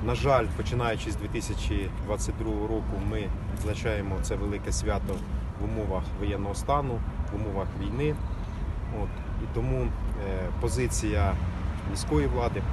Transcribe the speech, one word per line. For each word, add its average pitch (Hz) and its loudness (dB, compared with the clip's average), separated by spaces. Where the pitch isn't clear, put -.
На 120 2
жаль, 120 6
починаючи 113 0
з 98 -2
дві 104 -4
тисячі 101 0
двадцять - 0
другого 107 0
року, 104 0
ми 107 -2
відзначаємо 104 0
це 104 2
велике 101 0
свято 101 2
в - 0
умовах 101 0
воєнного 101 0
стану, 139 2
в - -4
умовах 98 0
війни. 151 0
От. - -2
І - -4
тому, 127 2
е, 123 0
позиція 104 2
міської 151 2
влади 120 2